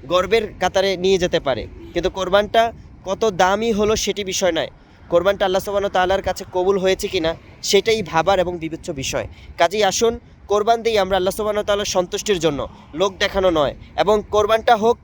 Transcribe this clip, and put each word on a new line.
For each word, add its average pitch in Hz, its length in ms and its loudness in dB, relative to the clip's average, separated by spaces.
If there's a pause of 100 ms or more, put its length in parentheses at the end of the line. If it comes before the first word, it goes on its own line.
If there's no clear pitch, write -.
গর্বের 185 360 0 (160)
কাতারে 190 380 0
নিয়ে 190 200 2
যেতে 170 220 0
পারে, 131 280 -4 (260)
কিন্তু 170 160 -2
কোরবানটা 202 600 0 (340)
কত 202 240 -2
দামি 196 420 2
হলো 214 240 0
সেটি 208 280 -4
বিষয় 185 280 0
নয়। 156 180 -2 (400)
কোরবানটা 190 360 2
আল্লাহ 185 160 0
সুবহানাহু 202 240 -4
ওয়া 196 80 -4
তাআলার 185 280 2
কাছে 185 220 -6 (100)
কবুল 185 240 2
হয়েছে 190 300 0
কিনা 165 280 -2 (260)
সেটাই 220 420 2
ভাবার 165 360 2
এবং 180 180 -2
বিবেচ্য 160 340 -10
বিষয়। 135 360 -4 (300)
কাজেই 175 260 2
আসুন 233 360 0 (280)
কোরবান 214 340 2
দিই 220 160 0
আমরা 190 200 0
আল্লাহ 185 140 0
সুবহানাহু 208 260 -4
ওয়া 208 100 -4
তাআলার 202 180 0
সন্তুষ্টির 190 540 -2
জন্য, 143 280 -2 (260)
লোক 180 240 0
দেখানো 196 320 2
নয়, 151 260 0 (220)
এবং 208 340 2
কোরবানটা 214 440 4
হোক 220 280 2